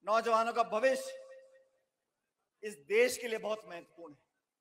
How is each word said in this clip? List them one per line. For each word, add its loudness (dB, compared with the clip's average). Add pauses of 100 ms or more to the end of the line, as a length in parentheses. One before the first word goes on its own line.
नौजवानों 4
का 2
भविष्य 0 (1400)
इस -10
देश 0
के -8
लिए -6
बहुत -6
महत्वपूर्ण -18
है -20 (420)